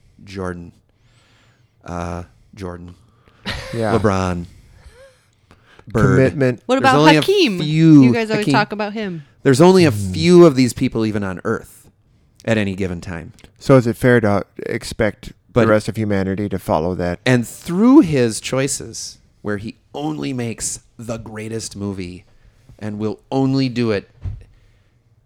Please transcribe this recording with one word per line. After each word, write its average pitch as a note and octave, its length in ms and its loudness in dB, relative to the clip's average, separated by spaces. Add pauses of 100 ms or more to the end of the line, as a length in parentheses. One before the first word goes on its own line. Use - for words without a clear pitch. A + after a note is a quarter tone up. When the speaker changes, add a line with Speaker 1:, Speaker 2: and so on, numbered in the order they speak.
(240)
Speaker 1:
Jordan. F2+ 500 -12 (1120)
Uh, F2 400 -10 (300)
Jordan. F2+ 420 -14 (800)
Speaker 2:
Yeah. A2+ 240 -2
Speaker 1:
LeBron. F#2 480 -2 (1400)
Bird. A#2+ 300 2
Speaker 2:
Commitment. C3 480 0
Speaker 3:
What B3+ 100 0
Speaker 1:
There's C4 160 2
Speaker 3:
about B3+ 80 4
Speaker 1:
only D#3 180 6
a D4 40 2
Speaker 3:
Hakeem? D#4+ 380 0
Speaker 1:
few. D#3 440 6
Speaker 3:
You B2 100 4
guys - 160 -2
always G#3+ 160 -2
Speaker 1:
Hakeem. D3 140 0
Speaker 3:
talk G#3 120 -2
about G#3 220 -6
him. F#3+ 300 -10 (200)
Speaker 1:
There's C3+ 180 4
only F#3 240 8
a D3 60 2
Speaker 2:
Mm. G2+ 220 -6
Speaker 1:
few F3 320 8
of D3 100 6
these B2+ 180 2
people A#2+ 320 -4
even G#2 180 -4
on F#2 200 -10
Earth - 460 -8 (560)
at A2+ 120 0
any G2 180 -4
given F2+ 260 -6
time. D#2+ 320 -14 (240)
Speaker 2:
So - 200 2
is A#2+ 100 2
it A2+ 80 -2
fair B2 260 2
to G2+ 240 0 (200)
expect - 680 -8 (180)
Speaker 1:
But B2 100 0
Speaker 2:
the A2+ 100 2
rest G#2+ 180 0
of G2+ 80 -10
humanity G2+ 520 -2
to F#2 100 -6
follow F2 360 -2
that? F2 300 -6
Speaker 1:
And B2 220 0
through A#3 540 2
his B2+ 380 0
choices, - 800 -8 (240)
where G#2 160 -6
he G#2 200 -14 (160)
only D3 400 -6
makes A#2+ 480 -8 (160)
the A2+ 200 -10
greatest A2 580 -12
movie F#2 500 -10 (520)
and G#2 220 -10
will G#2+ 220 -6 (100)
only C3+ 360 0
do A#2+ 240 -2
it G2 180 -4 (1160)